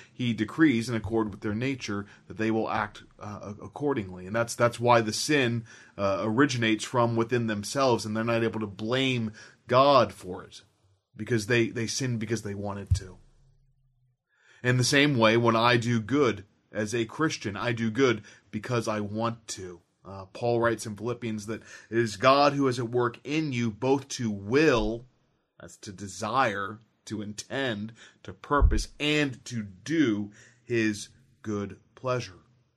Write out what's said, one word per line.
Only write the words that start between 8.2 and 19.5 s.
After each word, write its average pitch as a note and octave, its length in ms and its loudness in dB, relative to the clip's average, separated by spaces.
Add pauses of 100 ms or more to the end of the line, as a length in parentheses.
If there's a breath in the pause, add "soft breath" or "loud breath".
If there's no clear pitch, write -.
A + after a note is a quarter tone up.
not A#2 200 0
able A2 160 -2
to A2 60 -2
blame A2+ 640 -2 (360 loud breath)
God B2+ 440 6
for F#2 320 -12
it, - 180 -20 (540)
because A2 300 -2
they, A#2 220 2
they A#2 180 -6
sinned B2 320 -4
because G#2+ 240 -4
they G2+ 120 -8
wanted G2+ 420 -4
to. F#2 200 -10 (1500 soft breath)
In B2 140 4
the B2+ 80 4
same C#3+ 320 4
way, A2+ 200 6
when A#2 200 4
I A#2+ 200 6
do A#2 240 0
good G#2+ 440 0 (280)
as G#2+ 220 -4
a A#2 100 -2
Christian, A#2 520 -4
I A#2 160 -2
do A2+ 180 -2
good A#2+ 320 2 (280 loud breath)
because A2+ 380 -4
I G#2+ 120 -2
want A2 480 -4
to. F2+ 320 -12 (240)